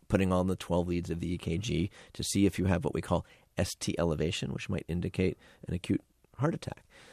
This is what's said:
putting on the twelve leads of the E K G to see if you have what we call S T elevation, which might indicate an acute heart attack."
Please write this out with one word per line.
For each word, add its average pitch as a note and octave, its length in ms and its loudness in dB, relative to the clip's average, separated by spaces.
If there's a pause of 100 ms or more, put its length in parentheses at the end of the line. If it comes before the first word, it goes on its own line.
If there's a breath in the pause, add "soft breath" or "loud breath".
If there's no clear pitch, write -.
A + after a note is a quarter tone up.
putting F#2+ 240 4
on F#2 140 4
the F#2 80 0
twelve F2 320 0
leads E2+ 220 0
of E2+ 120 -4
the F2 120 -2
E E2+ 40 -2
K E2 200 -2
G F#2 320 0 (240 loud breath)
to - 100 -6
see G2+ 220 4
if F#2 140 2
you F#2 60 2
have F2 180 4
what - 100 0
we E2+ 80 0
call E2+ 240 0 (320 soft breath)
S F2 160 -2
T - 240 -4
elevation, D#2+ 560 0
which - 160 -8
might F#2 180 -4
indicate F2 500 0 (300 soft breath)
an F2+ 60 -4
acute - 280 0 (360)
heart D3 160 0
attack." - 300 -10 (300 loud breath)